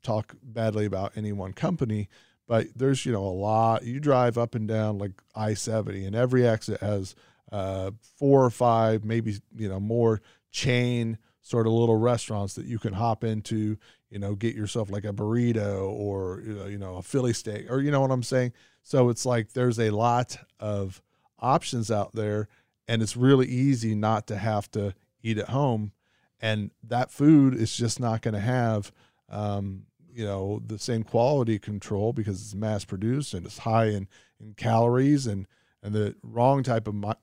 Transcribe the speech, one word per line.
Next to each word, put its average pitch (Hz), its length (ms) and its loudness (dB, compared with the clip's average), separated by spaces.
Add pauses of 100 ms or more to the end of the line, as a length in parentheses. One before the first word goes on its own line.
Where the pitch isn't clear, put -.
talk 107 400 -4
badly 110 440 -2
about 98 300 -4
any 107 180 -6
one 92 200 -8
company, 113 560 -2 (380)
but 113 280 2
there's, 131 300 0
you 127 60 0
know, 101 120 0
a 98 60 -2
lot. 110 540 2
You 120 160 -8
drive 127 400 4
up 117 160 -2
and 110 120 -4
down, 107 300 0
like, 98 140 -6 (240)
I 107 180 -2
seventy, 101 520 -4
and 98 100 -4
every 123 320 4
exit 110 340 0
has, 104 320 -2 (380)
uh, 95 400 -4 (260)
four 139 260 6
or 123 60 4
five, 113 560 2
maybe, 110 300 -2 (200)
you 107 140 -6
know, 95 100 -6
more 113 400 2 (320)
chain 123 680 0 (220)
sort 113 260 0
of 113 60 4
little 113 240 4
restaurants 110 580 -2
that - 100 -10
you 113 140 -6
can 101 140 -6
hop 117 300 0
into, 107 540 -2 (320)
you 104 100 -14
know, 101 160 -4
get 113 200 -2
yourself, 107 340 -4
like, 101 160 -6
a 101 80 -4
burrito 107 760 0
or, 98 540 -4
you 110 80 -10
know, 98 120 -12
you 101 120 -10
know, 95 200 -10
a 92 60 -10
Philly 123 300 0
steak, 107 360 -8
or, 135 120 0
you 147 100 0
know 135 100 4
what 131 100 2
I'm 127 120 0
saying? 123 300 0 (280)
So 127 280 4
it's 117 160 -2
like 120 280 0
there's 123 260 2
a 110 120 4
lot 120 460 2 (220)
of 101 420 -4 (380)
options 123 520 0
out 104 220 0
there, 104 340 -2 (400)
and 113 140 0
it's 110 140 -2
really 131 320 6
easy 123 480 0
not 107 320 0
to 107 100 -6
have 104 340 -2
to 101 220 -4 (300)
eat 113 140 -2
at 101 120 -6
home. 113 440 -2 (460)
And 107 320 -2 (120)
that 120 260 -4
food 143 460 6
is 110 200 -2
just 117 240 -2
not 113 220 -2
gonna 107 200 -2
have, 113 500 0 (380)
um, 101 560 -6 (280)
you 113 120 -8
know, 101 380 -4
the 110 140 -10
same 113 260 -4
quality 120 540 2
control 104 560 -4
because 101 280 -4
it's 104 120 -14
mass 107 320 -4
produced 117 480 -4
and 87 120 -8
it's - 140 -16
high 113 260 2
in, 101 220 -2 (320)
in 107 140 -20
calories 123 720 4
and, 98 220 -4 (340)
and 104 140 -6
the 107 260 0
wrong 123 400 2
type 113 260 -2
of 104 60 -4
ma-, 104 300 -4